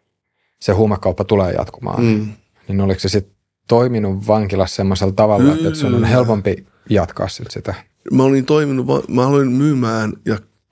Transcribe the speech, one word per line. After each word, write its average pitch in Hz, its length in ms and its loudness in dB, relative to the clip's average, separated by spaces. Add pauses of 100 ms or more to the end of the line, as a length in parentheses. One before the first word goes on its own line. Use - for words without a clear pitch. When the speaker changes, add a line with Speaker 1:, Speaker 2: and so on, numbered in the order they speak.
(600)
Speaker 1:
se - 120 -2
huumekauppa 98 520 0
tulee 95 300 0
jatkumaan, - 500 -4
Speaker 2:
Mm. 107 240 2 (400)
Speaker 1:
niin 98 140 -2
oliko 95 180 0
se 95 100 -2
sit 98 180 -2 (400)
toiminut 110 600 0
vankilassa 98 480 0
semmoisella 95 380 0
tavalla, 107 400 4
että, 160 140 -2
että 156 120 -4
sun 143 80 -2
on - 60 0
Speaker 2:
Kyllä. 117 140 2
Speaker 1:
helpompi 113 600 0 (220)
jatkaa 92 380 -2
sit - 240 -12
sitä? - 220 -8 (380)
Speaker 2:
Mä 131 120 4
olin 135 220 2
toiminut 139 420 0
va-, 135 200 0
mä 127 200 0
aloin 139 240 2
myymään 123 600 0 (120)
ja, 104 140 -2 (320)